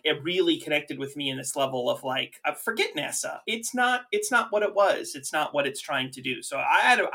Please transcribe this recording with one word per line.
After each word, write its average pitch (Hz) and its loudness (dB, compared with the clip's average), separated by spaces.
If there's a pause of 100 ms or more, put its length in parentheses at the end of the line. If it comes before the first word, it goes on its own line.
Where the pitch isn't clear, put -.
it 147 0
really 170 2
connected 147 -2
with 135 -8
me 143 -4
in 131 -4
this 135 -6
level 131 0
of, 117 -2
like, 131 -4
uh, 147 0
forget 392 -2
nasa. - -4
It's 226 -4
not, 247 2
it's 208 -2
not 226 2
what 208 2
it 196 0
was. 196 2
It's 135 -8
not 151 0
what 143 2
it's - -6
trying 131 -2
to 131 -14
do. 127 -4
So - -6
I 156 4
had 247 6
a, - 0